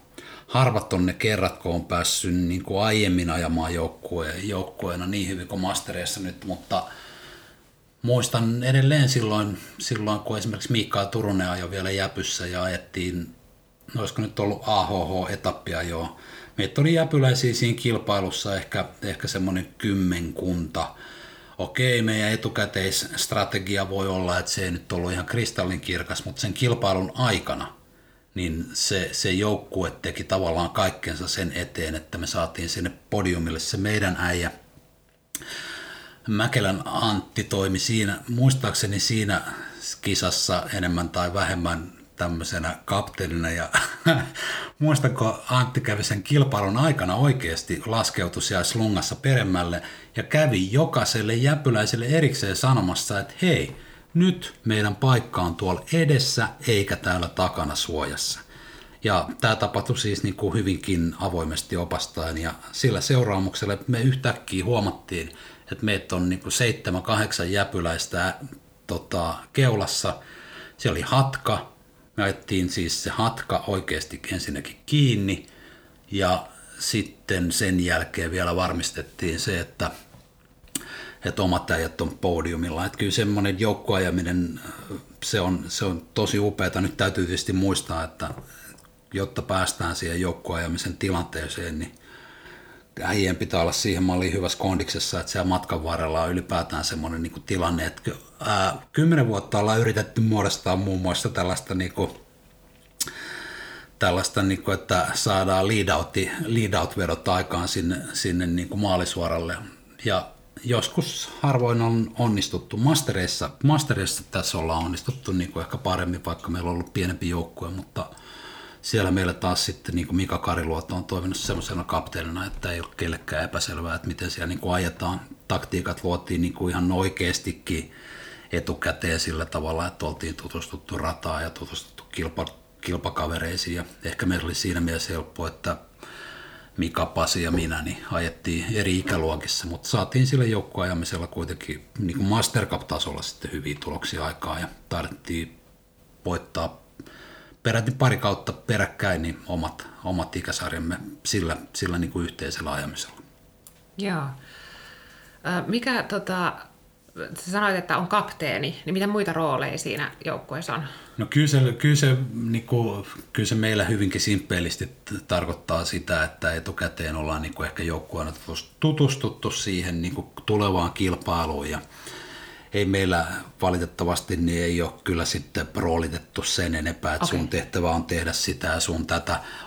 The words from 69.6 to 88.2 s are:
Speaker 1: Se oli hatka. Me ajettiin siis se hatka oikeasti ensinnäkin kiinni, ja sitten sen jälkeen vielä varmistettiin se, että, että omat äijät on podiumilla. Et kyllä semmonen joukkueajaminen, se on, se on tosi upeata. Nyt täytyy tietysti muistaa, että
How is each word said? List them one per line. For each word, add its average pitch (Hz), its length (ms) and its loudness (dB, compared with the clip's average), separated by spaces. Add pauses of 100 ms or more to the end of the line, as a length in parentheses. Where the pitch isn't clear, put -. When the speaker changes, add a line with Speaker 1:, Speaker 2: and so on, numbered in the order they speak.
Speaker 1:
Se - 140 2
oli 80 100 0
hatka. 131 720 2 (440)
Me 107 60 2
ajettiin 92 480 2
siis 85 320 -2
se - 80 -2
hatka - 560 0
oikeasti 90 560 -4 (100)
ensinnäkin 71 440 -6 (100)
kiinni, 107 600 4 (640)
ja 92 360 2 (320)
sitten 92 760 0
sen 92 280 2
jälkeen 85 500 0
vielä 87 260 0
varmistettiin 85 840 -2
se, 92 200 0
että, 82 300 -4 (1300)
että 90 180 0
omat 90 280 2
äijät 82 300 0
on 82 180 -2
podiumilla. 85 680 0
Et - 100 -6
kyllä 101 160 0
semmonen 101 480 2
joukkueajaminen, 90 1000 2 (640)
se 107 160 0
on, 90 280 2
se - 160 -2
on 90 300 -2
tosi 104 240 2
upeata. 101 420 0
Nyt 92 160 0
täytyy 90 300 2
tietysti 92 260 -2
muistaa, 92 520 2
että - 260 -8 (840)